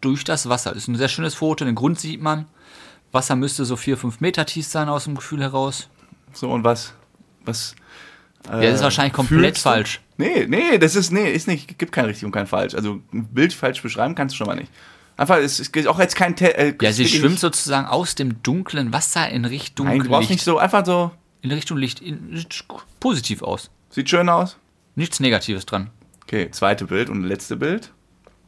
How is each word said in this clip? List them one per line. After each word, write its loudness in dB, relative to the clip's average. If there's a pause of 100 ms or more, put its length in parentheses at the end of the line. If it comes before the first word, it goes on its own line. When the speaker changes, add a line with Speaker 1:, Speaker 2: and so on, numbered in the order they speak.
Speaker 1:
durch 0
das -2
Wasser. -2
Ist -8
ein -2
sehr 2
schönes -4
Foto. -2
Den 0
Grund 0
sieht -10
man. -2 (640)
Wasser 0
müsste 0
so -2
vier, -2
fünf -6
Meter 0
tief -6
sein -2
aus -2
dem -6
Gefühl -8
heraus. -2 (440)
Speaker 2:
So, -6
und 0
was, 0 (500)
was, -8 (720)
Speaker 1:
Ja, -4
das 6
ist 2
Speaker 2:
äh, 4
Speaker 1:
wahrscheinlich 2
komplett 4 (160)
Speaker 2:
fühlst -2
du? 4
Speaker 1:
falsch. 0 (160)
Speaker 2:
Nee, 0
nee, 4
das 6
ist, 2
nee, 2
ist -2
nicht, -4
gibt -4
kein 0
richtig -6
und -6
kein -2
falsch. -2
Also, -4 (120)
ein -4
Bild 2
falsch -4
beschreiben -2
kannst -4
du -8
schon -4
mal -4
nicht. -10 (460)
Einfach, 4
es, 2
es -8
geht 0
auch 4
jetzt 2
kein 2
Te-, 4
äh, 2
Speaker 1:
Ja, 4
Speaker 2:
es 2
Speaker 1:
sie 2
Speaker 2:
ist 4
wirklich 4
Speaker 1:
schwimmt 4
sozusagen 0
aus 0
dem -2
dunklen -2
Wasser 0
in -2
Richtung -4
Speaker 2:
Nein, 4
du 0
brauchst 4
Speaker 1:
Licht. 2
Speaker 2:
nicht 0
so, 4
einfach 4
so 2 (320)
Speaker 1:
In -4
Richtung -4
Licht. -4
In, -10
sieht -10 (360)
positiv 0
aus. -6 (200)
Speaker 2:
Sieht -4
schön 4
aus. 2 (400)
Speaker 1:
Nichts -4
Negatives 0
dran. -4 (340)
Speaker 2:
Okay, -2
zweite 0
Bild 0
und -4
letzte -6
Bild. -4 (560)